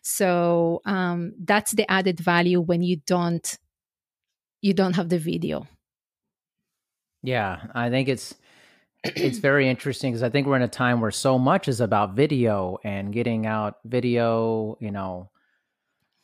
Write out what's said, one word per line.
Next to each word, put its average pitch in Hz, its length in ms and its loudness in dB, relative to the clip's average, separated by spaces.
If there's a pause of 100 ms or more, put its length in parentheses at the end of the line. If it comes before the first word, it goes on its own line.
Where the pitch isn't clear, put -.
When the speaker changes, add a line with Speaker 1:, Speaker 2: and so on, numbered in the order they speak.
Speaker 1:
So, 170 840 2
um, 175 480 -2 (100)
that's 208 280 0
the 214 180 0
added 185 280 2
value 175 440 4
when 175 200 0
you 180 240 0
don't, 175 520 -2 (1040)
you 196 100 4
don't 180 240 2
have 170 140 0
the 180 80 2
video. 160 480 -4 (1600)
Speaker 2:
Yeah, 110 520 -2
I 120 160 -2
think 131 180 0
it's, - 260 -4 (680)
it's 262 340 -2
very 139 300 4
interesting 127 440 -2
'cause 117 100 -4
I 120 80 0
think 143 160 2
we're 139 100 2
in 123 60 2
a 120 60 2
time 123 320 0
where 110 100 0
so 131 280 2
much 147 300 2
is 120 120 0
about 104 340 2
video 110 720 0
and 101 280 -6
getting 113 340 -2
out 107 380 -4
video, 113 960 0
you 104 100 -6
know, 95 400 -8 (920)